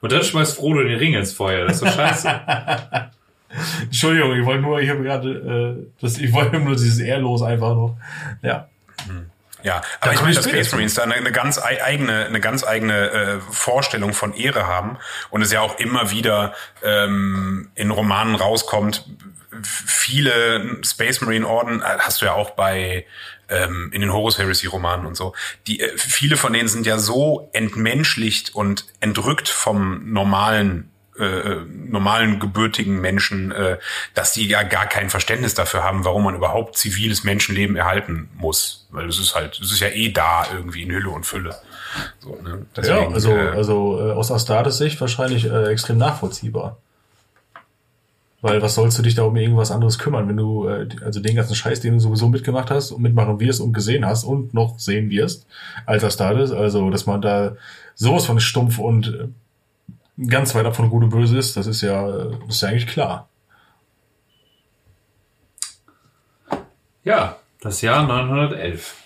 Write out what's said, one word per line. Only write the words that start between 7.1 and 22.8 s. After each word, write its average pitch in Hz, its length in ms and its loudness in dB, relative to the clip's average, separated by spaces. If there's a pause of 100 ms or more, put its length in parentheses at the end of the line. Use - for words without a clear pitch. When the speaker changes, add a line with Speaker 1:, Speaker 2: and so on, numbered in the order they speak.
Speaker 2:
einfach 117 340 0
noch. 117 220 0 (440)
Ja. 127 280 -4 (380)
Speaker 3:
Hm. 90 180 -10 (360)
Ja, 87 200 -2 (180)
aber - 60 0
Speaker 2:
Da 127 60 4
Speaker 3:
ich 143 40 4
Speaker 2:
komm 131 120 2
Speaker 3:
meine, - 40 4
Speaker 2:
ich 156 60 6
Speaker 3:
dass 135 80 2
Speaker 2:
später - 140 0
Speaker 3:
Space 117 100 0
Speaker 2:
zu. 131 80 -2
Speaker 3:
Marines 107 180 0
da 120 80 0
eine, 113 120 0
eine 123 180 0
ganz 131 280 0
ei-, 127 220 -2
eigene, 123 420 0
eine 110 140 -2
ganz 117 240 0
eigene, 107 480 2
äh, 101 280 0 (120)
Vorstellung 120 640 0
von 107 200 -4
Ehre 113 340 -2
haben 92 300 -4 (340)
und 107 100 0
es 107 100 2
ja 110 80 4
auch 110 200 -2
immer 117 320 0
wieder, 104 420 0 (280)
ähm, 98 960 0
in 104 160 0
Romanen 107 440 2
rauskommt. 107 680 0 (580)
Viele 117 1200 0
Space 120 340 -2
Marine 110 280 0
Orden, 117 340 0
äh, - 20 -8 (160)
hast - 220 0
du - 40 0
ja 95 80 2
auch 104 180 -2
bei, 95 540 -2 (460)